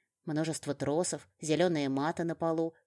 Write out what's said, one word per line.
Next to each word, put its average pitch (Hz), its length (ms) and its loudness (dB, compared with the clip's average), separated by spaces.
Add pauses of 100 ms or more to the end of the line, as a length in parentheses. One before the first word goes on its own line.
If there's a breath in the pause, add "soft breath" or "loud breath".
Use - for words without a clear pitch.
(260)
Множество 151 500 -2
тросов, 151 520 -2 (120)
зеленые 156 500 2
маты 147 340 0
на 165 120 -2
полу, 165 400 -2 (120)